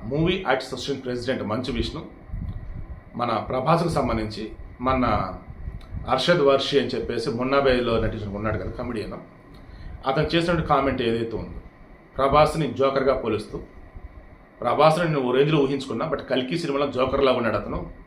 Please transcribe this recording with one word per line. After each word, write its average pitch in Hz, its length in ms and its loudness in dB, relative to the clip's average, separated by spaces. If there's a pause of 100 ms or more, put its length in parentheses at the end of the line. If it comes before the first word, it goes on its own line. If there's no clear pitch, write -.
మూవీ 165 440 0
ఆర్టిస్ట్ 135 260 -2
అసోసియేషన్ 127 300 -6
ప్రెసిడెంట్ 123 460 -4
మంచు 123 220 -4
విష్ణు 117 280 -4 (1160)
మన 120 120 -2 (200)
ప్రభాస్కు 156 400 2
సంబంధించి 117 640 -2 (280)
మొన్న 127 240 2 (1080)
అర్షద్ 147 360 4
వర్షి 135 320 4
అని 117 80 -2
చెప్పేసి 120 420 -4
మున్నాబాయిలో 123 680 2
నటించిన 104 380 -2
ఉన్నాడు 107 200 -2
కదా 95 120 -6
కమెడియన్, 110 420 -6 (920)
అతను 147 180 2
చేసినటువంటి 165 440 0
కామెంట్ 139 340 2
ఏదైతే 113 340 0
ఉందో 87 240 -8 (560)
ప్రభాస్ని 147 640 4
జోకర్గా 135 340 4
పోలుస్తూ, - 460 -4 (1000)
"ప్రభాస్ని 151 440 6
నేను 151 160 2
ఓ 123 160 0
రేంజ్లో 147 300 6
ఊహించుకున్నా, 135 440 -2
but 139 200 -2
కల్కి 131 280 0
సినిమాలో 143 380 0
జోకర్లా 131 360 2
ఉన్నాడు 117 240 0
అతను" 139 360 -6 (140)